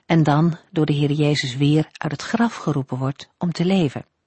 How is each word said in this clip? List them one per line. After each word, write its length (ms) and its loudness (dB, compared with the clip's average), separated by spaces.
en 160 4
dan 360 2
door 160 0
de 60 -2
Heer 180 0
Jezus 460 -2
weer 360 2
uit 200 -8
het 100 -10
graf 320 -2
geroepen 440 -4
wordt 300 -6
om 140 -2
te 120 -2
leven. 420 0